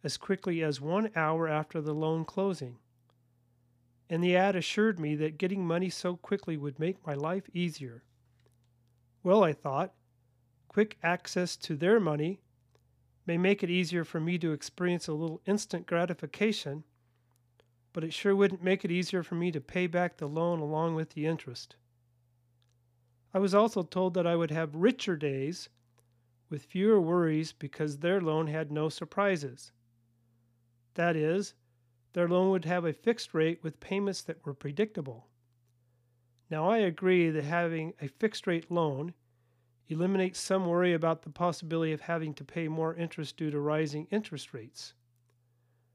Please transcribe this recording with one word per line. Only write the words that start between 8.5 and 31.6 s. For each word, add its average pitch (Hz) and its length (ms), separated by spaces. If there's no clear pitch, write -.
Well, 196 200
I 156 120
thought, 147 400
quick 214 340
access 175 540
to - 180
their 180 240
money 160 440
may 170 120
make 196 240
it 175 80
easier 175 340
for 160 160
me 170 180
to 165 140
experience 175 560
a 156 60
little 160 320
instant 196 400
gratification, 170 1000
but 160 100
it 160 80
sure 196 240
wouldn't 196 260
make 185 220
it 185 60
easier 180 320
for 170 140
me 175 140
to 156 100
pay 180 260
back 175 320
the 147 100
loan 165 320
along 156 340
with 160 200
the 151 100
interest. 156 520
I 190 60
was 196 160
also 208 280
told 185 320
that 180 120
I 170 100
would 165 140
have 156 260
richer 190 400
days 143 540
with 147 160
fewer 202 340
worries 160 520
because 147 460
their 180 220
loan 156 280
had 156 220
no 151 200
surprises. 160 840
That 170 240
is, 165 380